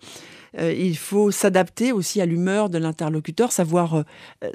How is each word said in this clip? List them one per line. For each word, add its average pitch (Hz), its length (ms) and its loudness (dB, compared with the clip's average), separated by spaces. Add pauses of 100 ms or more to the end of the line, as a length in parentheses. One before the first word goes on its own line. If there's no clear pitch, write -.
(580)
Euh, 165 140 0
il 175 240 0
faut 208 340 2
s'adapter 190 640 2
aussi 202 280 -2
à 180 60 2
l'humeur 185 440 0
de 170 80 -2
l'interlocuteur, 160 760 -2
savoir, 170 420 2
euh, 151 80 2 (520)